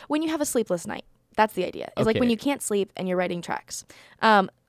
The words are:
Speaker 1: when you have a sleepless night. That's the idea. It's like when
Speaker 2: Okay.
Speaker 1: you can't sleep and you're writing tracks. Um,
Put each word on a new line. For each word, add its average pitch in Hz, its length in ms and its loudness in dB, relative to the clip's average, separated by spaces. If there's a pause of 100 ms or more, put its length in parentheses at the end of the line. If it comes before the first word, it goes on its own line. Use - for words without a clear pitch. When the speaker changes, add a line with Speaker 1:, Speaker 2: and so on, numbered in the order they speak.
Speaker 1:
when 311 140 0
you 320 80 0
have 320 100 -2
a 294 60 -2
sleepless 190 400 -2
night. - 180 -10 (320)
That's 220 160 2
the 180 140 -4
idea. - 300 -10
It's - 100 2
like 220 80 4
when 220 100 2
Speaker 2:
Okay. 240 60 4
Speaker 1:
you 226 80 2
can't 277 240 -2
sleep 202 340 -2
and 185 120 -4
you're 180 100 0
writing 175 240 -2
tracks. - 420 -8 (380)
Um, 202 280 6 (180)